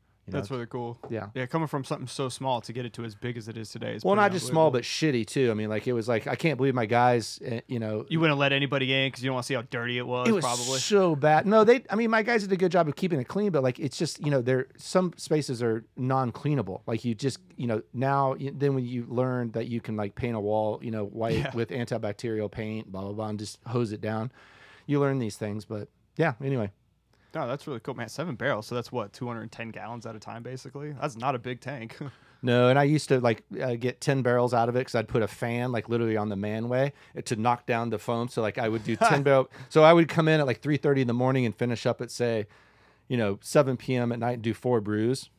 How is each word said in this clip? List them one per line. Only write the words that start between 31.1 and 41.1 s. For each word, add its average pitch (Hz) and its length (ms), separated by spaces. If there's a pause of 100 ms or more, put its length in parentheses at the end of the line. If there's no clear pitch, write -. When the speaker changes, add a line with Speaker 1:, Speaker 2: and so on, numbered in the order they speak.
Speaker 2:
not 131 180
a 120 40
big 123 220
tank. 113 400
<laughs> 147 80 (340)
Speaker 1:
No, 123 260
and 131 100
I 143 60
used 147 240
to, 131 120
like, 117 220 (160)
uh, 131 160
get 123 280
ten 135 180
barrels 123 320
out 117 160
of 120 80
it 127 80
'cause - 100
I'd 113 140
put 120 140
a 104 40
fan, 120 460
like, 113 160
literally 113 300
on 107 100
the 101 80
manway 117 560 (320)
to 120 120
knock 120 280
down 120 240
the 110 100
foam. 120 300
So, 120 140
like, 107 160
I 117 100
would 110 160
do 113 120
Speaker 2:
<laughs> - 0
Speaker 1:
ten 143 260
barrel. 135 280 (200)
So 156 120
I 160 120
would 165 140
come 160 200
in 156 120
at, 143 60
like, 120 140
three 147 160
thirty 139 240
in 127 60
the 117 80